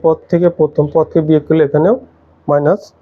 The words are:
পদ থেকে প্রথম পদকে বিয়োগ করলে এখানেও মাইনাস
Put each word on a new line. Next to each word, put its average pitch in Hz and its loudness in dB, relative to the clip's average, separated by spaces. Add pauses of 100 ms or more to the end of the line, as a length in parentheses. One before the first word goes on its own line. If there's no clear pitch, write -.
পদ 160 0 (120)
থেকে 175 0
প্রথম 151 -2
পদকে 160 -2
বিয়োগ 151 0
করলে 156 0
এখানেও 156 0 (540)
মাইনাস 147 0 (220)